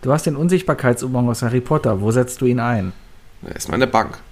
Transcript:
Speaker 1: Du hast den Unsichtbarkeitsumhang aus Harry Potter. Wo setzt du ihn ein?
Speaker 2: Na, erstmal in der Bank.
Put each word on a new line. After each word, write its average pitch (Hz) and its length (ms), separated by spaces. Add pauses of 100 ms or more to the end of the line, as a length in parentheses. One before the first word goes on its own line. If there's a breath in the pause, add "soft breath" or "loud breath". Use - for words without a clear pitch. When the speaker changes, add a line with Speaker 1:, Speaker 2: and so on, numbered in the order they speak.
Speaker 1:
Du 131 120
hast 156 120
den 156 120
Unsichtbarkeitsumhang 131 920
aus 113 120
Harry 123 200
Potter. 120 400
Wo 107 100
setzt 123 280
du 131 60
ihn 123 160
ein? 107 320 (480)
Speaker 2:
Na, - 100
erstmal - 240
in 117 60
der 131 60
Bank. 117 300 (140)